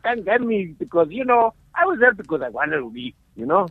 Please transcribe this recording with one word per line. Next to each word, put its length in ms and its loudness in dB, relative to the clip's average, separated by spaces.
can't 220 -2
get 160 2
me 360 -2
because, 320 0
you 140 -6
know, 300 2
I 120 2
was 140 -2
there 120 8
because 300 -6
I 80 -6
wanted 280 -2
to 120 -6
be, 240 -12
you 120 -10
know? 240 2